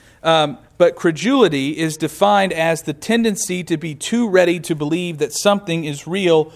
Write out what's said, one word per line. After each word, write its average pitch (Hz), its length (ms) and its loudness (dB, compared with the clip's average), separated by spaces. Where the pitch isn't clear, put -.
Um, 156 340 2
but 170 180 4
credulity 160 840 0
is 156 200 -4
defined 196 540 2
as 165 300 0
the 156 120 -6
tendency 214 680 -2
to 165 140 -2
be 156 160 -8
too 226 340 -2
ready 180 340 4
to 160 140 -4
believe 160 440 -4
that 147 140 -4
something 196 520 -2
is 143 220 -10
real 165 480 2